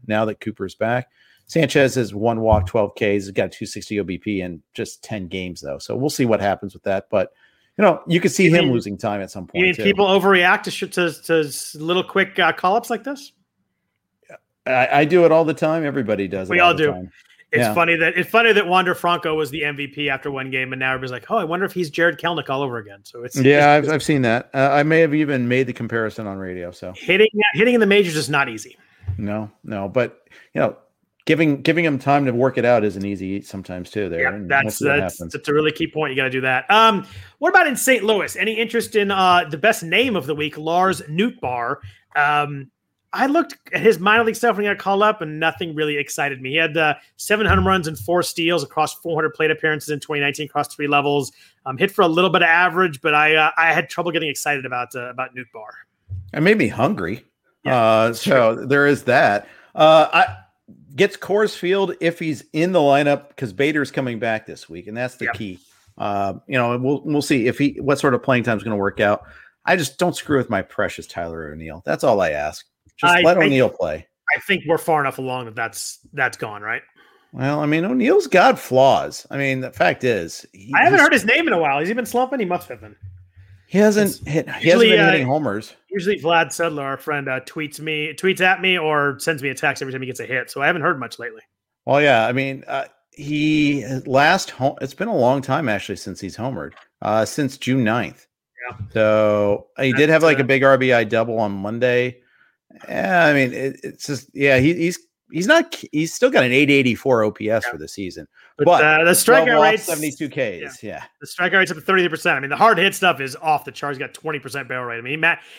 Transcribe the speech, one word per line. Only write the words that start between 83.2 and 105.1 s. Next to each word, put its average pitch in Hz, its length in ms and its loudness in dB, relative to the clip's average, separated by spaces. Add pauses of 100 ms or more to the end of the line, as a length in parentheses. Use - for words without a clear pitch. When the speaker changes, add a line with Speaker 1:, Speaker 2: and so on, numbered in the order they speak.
Speaker 1:
He 185 120 0
hasn't 208 320 4
Speaker 2:
It's - 80 -12
Speaker 1:
hit, 151 260 -4
he - 60 -14
hasn't - 120 -10
Speaker 2:
usually, 220 280 6
Speaker 1:
been 214 100 6
Speaker 2:
uh, 190 100 4
Speaker 1:
hitting 143 160 0
homers. 127 460 -4 (160)
Speaker 2:
usually 190 320 -4
Vlad 165 300 0
Sedler, 151 320 -6
our 135 140 -6
friend, 143 300 -6
uh, 131 140 -6
tweets 151 400 -12
me, 151 320 -6
tweets 185 260 -2
at 185 220 2
me 185 160 2
or 147 420 0
sends 147 240 -4
me 139 60 -4
a 127 60 -8
text 143 260 -2
every 135 100 -8
time 131 100 -8
he 127 60 -10
gets 123 140 -10
a 117 40 -12
hit. 123 240 -6
So 139 120 -10
I 143 60 0
haven't 156 160 0
heard 165 140 0
much 120 220 -12
lately. 117 220 -14 (420)
Speaker 1:
Well, 139 180 2
yeah, 120 260 6
I 123 40 0
mean, 135 340 -4
uh, 139 200 -6 (260)
he, 147 760 0 (200)
last 147 460 2
home, - 280 -2
it's 135 140 -8
been 208 160 -6
a 214 60 -2
long 131 260 2
time 135 260 -2
actually 101 300 -4
since - 240 -14
he's 90 160 -12
homered, 107 340 -10 (300)
uh, 107 240 0
since 135 320 -4
June 127 260 0
ninth. 110 420 -2 (440)
Speaker 2:
Yeah. - 80 -16 (160)
Speaker 1:
So 107 760 2 (100)
he 135 140 2
Speaker 2:
That's, 120 80 2
Speaker 1:
did 151 100 6
have, 156 140 4
like, 156 140 6
Speaker 2:
uh, 135 60 2
Speaker 1:
a - 20 -4
big 135 180 2
R 135 140 6
B 127 160 2
I 117 100 4
double 113 360 0
on 104 120 0
Monday. 123 680 -2 (680)
Yeah, 185 360 2
I 151 80 4
mean, 131 200 2
it, 135 300 -6
it's - 220 -14
just, 135 280 -8
yeah, 139 240 4
he, 147 160 4
he's, 175 260 -4 (320)